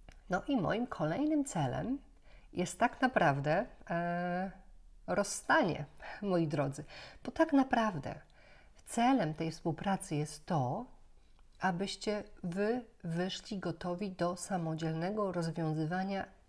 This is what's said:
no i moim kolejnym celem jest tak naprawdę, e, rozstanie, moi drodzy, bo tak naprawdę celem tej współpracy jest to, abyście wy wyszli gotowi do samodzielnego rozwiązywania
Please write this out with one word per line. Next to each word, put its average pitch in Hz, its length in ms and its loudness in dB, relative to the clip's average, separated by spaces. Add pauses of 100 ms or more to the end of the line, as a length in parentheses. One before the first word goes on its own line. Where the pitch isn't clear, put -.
(300)
no 208 180 0
i 285 80 2
moim 202 300 2
kolejnym 269 580 0
celem 156 540 -2 (540)
jest - 260 -4
tak 247 220 2
naprawdę, 170 680 4 (240)
e, 175 600 -2 (560)
rozstanie, 190 800 2 (380)
moi 175 260 4
drodzy, 147 360 0 (400)
bo 254 60 -4
tak 320 220 4
naprawdę 226 640 4 (720)
celem 233 480 4
tej 165 160 -2
współpracy 170 640 -2
jest 151 320 -2
to, 160 400 0 (760)
abyście 190 640 -2 (180)
wy 208 420 0 (200)
wyszli 180 540 -4
gotowi 180 520 -4
do 180 260 0
samodzielnego 165 960 -2
rozwiązywania 170 920 0 (240)